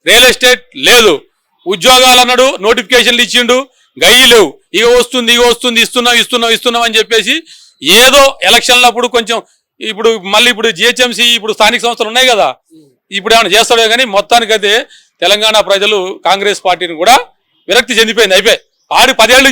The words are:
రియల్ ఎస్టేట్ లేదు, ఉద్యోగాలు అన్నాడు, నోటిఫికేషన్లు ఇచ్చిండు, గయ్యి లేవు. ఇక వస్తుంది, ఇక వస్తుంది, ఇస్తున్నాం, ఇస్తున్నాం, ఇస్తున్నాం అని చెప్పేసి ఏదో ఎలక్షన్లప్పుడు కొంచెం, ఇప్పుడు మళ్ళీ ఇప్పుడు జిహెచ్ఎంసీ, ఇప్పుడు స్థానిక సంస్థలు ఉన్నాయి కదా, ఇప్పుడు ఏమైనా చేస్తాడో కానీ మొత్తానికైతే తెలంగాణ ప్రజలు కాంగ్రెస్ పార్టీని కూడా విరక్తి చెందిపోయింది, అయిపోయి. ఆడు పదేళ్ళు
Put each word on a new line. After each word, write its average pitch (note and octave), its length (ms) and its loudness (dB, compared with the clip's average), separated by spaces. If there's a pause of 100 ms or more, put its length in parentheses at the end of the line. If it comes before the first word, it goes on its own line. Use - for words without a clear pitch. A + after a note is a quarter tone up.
రియల్ A3+ 200 2
ఎస్టేట్ B3 380 0 (120)
లేదు, F3 460 2 (460)
ఉద్యోగాలు B3 520 2
అన్నాడు, B3+ 380 0
నోటిఫికేషన్లు A#3+ 640 0
ఇచ్చిండు, A#3+ 460 -2 (360)
గయ్యి B3 240 4
లేవు. G#3+ 320 2 (140)
ఇక G#3+ 120 -2
వస్తుంది, A#3+ 480 0
ఇక A#3+ 60 0
వస్తుంది, A#3+ 420 0
ఇస్తున్నాం, A#3+ 320 -2
ఇస్తున్నాం, A#3 380 -2
ఇస్తున్నాం A#3 320 -4
అని A3+ 140 -2
చెప్పేసి A3+ 460 -2 (400)
ఏదో B3+ 600 2
ఎలక్షన్లప్పుడు A#3+ 640 0
కొంచెం, A3+ 340 -4 (400)
ఇప్పుడు A3 360 -2
మళ్ళీ G#3 340 0
ఇప్పుడు A3 180 -2
జిహెచ్ఎంసీ, A3+ 540 -2
ఇప్పుడు A3+ 300 -2
స్థానిక A3 280 0
సంస్థలు A#3 260 -4
ఉన్నాయి B3+ 200 0
కదా, F#3 280 0 (560)
ఇప్పుడు G3 240 -4
ఏమైనా A3 200 2
చేస్తాడో A3+ 280 2 (100)
కానీ A#3+ 120 0 (100)
మొత్తానికైతే G#3 560 0 (520)
తెలంగాణ G#3 340 0 (120)
ప్రజలు G3+ 300 0 (260)
కాంగ్రెస్ G3 400 -2
పార్టీని F3 360 -4
కూడా A3 140 4 (540)
విరక్తి A3+ 300 -4
చెందిపోయింది, G#3+ 380 0
అయిపోయి. G3 220 0 (380)
ఆడు B3+ 240 2
పదేళ్ళు B3+ 300 2